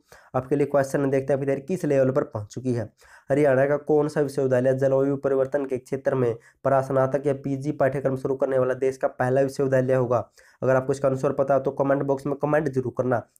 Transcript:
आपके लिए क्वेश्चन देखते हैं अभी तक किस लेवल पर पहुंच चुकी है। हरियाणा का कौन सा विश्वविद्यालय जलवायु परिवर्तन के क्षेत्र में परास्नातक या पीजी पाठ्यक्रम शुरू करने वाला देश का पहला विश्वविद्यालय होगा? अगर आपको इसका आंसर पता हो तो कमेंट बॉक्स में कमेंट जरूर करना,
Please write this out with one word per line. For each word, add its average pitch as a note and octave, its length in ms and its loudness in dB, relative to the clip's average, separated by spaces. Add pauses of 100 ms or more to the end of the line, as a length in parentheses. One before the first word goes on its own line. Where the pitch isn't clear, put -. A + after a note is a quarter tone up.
(360)
आपके C3 200 -2
लिए C#3+ 100 0
क्वेश्चन C#3 440 0
देखते C3+ 240 0
हैं C3+ 60 0
अभी C#3+ 60 -6
तक C#3 220 -2
किस F3+ 180 -4
लेवल C3+ 260 2
पर C#3+ 120 0
पहुंच G#2 300 -10
चुकी B2+ 200 -4
है। A#2 100 -4 (480)
हरियाणा C#3 340 4
का D3 120 2
कौन D3+ 300 2
सा D3+ 140 -2
विश्वविद्यालय C3 520 2
जलवायु C3+ 440 2
परिवर्तन C3+ 480 0
के C3 120 -4
क्षेत्र C3+ 380 -4
में A#2+ 200 0 (280)
परास्नातक C3+ 640 0
या C#3 60 0
पीजी C#3 380 -6
पाठ्यक्रम C#3 440 0
शुरू C3+ 200 -4
करने C3+ 240 0
वाला B2+ 160 0
देश C3 220 -2
का D3 120 -2
पहला C3 320 0
विश्वविद्यालय C3 520 0
होगा? B2 240 2 (440)
अगर B2+ 140 2
आपको C3 180 0
इसका C3+ 160 0
आंसर C3+ 240 -2
पता C#3 200 0
हो C3+ 60 4
तो C3+ 140 -2
कमेंट C#3 300 0
बॉक्स C#3 220 -2
में C#3 100 -2
कमेंट D3+ 340 0
जरूर B2+ 280 -4
करना, B2 220 0 (200)